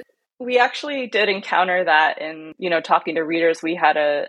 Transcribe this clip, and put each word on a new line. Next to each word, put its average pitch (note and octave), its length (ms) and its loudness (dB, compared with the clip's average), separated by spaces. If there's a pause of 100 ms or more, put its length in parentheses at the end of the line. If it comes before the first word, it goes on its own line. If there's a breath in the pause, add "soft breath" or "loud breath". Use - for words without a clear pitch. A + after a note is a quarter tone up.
(400)
We B3 180 -2
actually B3+ 480 -2
did G#3 240 0
encounter F#3 540 0
that D#3 360 2
in, D#3 380 -12
you F3+ 140 -4
know, E3 100 2
talking E3+ 340 0
to E3 60 0
readers. E3 400 0
We E3 140 -4
had D#3 200 4
a, D3 340 0